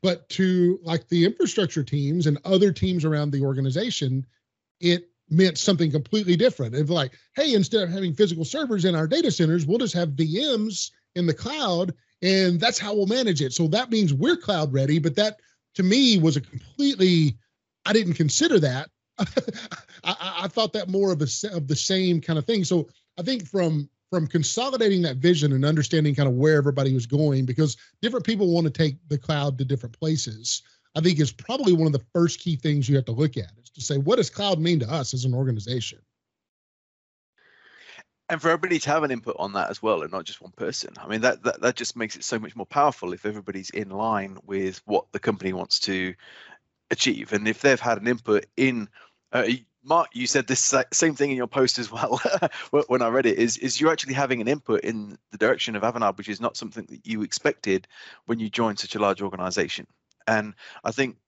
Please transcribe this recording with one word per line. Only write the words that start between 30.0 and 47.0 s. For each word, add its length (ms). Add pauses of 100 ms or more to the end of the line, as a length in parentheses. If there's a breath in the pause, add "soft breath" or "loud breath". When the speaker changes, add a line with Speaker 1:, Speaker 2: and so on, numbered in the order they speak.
Speaker 1:
I 60
think 180
is 120
probably 420
one 140
of 60
the 200
first 260
key 160
things 340
you 60
have 100
to 60
look 260
at, 140 (120)
is 80
to 100
say, 160
"What 200
does 120
cloud 300
mean 200
to 120
us 220
as 120
an 80
organization?" 640 (2250 loud breath)
Speaker 2:
And 80
for 100
everybody 280
to 120
have 140
an 60
input 300
on 140
that 180
as 100
well, 220
and 80
not 120
just 160
one 120
person. 480
I 80
mean, 140
that, 220
that, 180
that 140
just 200
makes 200
it 80
so 140
much 180
more 100
powerful 460
if 140
everybody's 460
in 180
line 560
with 400
what 260
the 80
company 320
wants 300
to 320 (800 loud breath)
achieve. 420